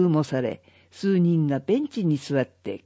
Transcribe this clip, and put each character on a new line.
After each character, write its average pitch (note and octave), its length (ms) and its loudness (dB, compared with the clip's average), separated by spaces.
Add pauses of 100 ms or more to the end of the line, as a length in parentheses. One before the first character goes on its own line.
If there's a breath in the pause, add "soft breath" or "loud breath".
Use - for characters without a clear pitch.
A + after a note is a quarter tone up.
も D3+ 160 2
さ C3 160 -4
れ、 A2+ 200 -4 (300 soft breath)
数 G3 260 -2
人 E3+ 300 2
が C#3 120 0
ベ G#3 200 0
ン D4 80 -4
チ A3 180 -6
に D3+ 120 2
座 C#3 240 -2
っ A#2+ 40 0
て - 400 -14